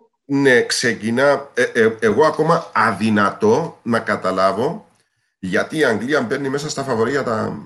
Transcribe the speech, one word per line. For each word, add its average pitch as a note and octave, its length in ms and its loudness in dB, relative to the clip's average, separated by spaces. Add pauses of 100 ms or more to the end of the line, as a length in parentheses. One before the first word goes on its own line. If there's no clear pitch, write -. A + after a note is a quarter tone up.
(260)
Ναι, C3+ 360 4
ξεκινά, A#2+ 920 0
ε, B2 100 0 (100)
ε, A2+ 260 2
εγώ A#2 260 4
ακόμα D#3 480 0
αδυνατό G#2+ 1080 0
να A#2 160 0
καταλάβω G2 840 -2 (540)
γιατί F#2+ 380 -4
η D#3 60 2
Αγγλία B2+ 380 0
μπαίνει C3+ 280 -4
μέσα C#3+ 200 -6
στα C3+ 140 -6
φαβορί A#2+ 280 -2
για C#3 120 -2
τα... A2 420 -4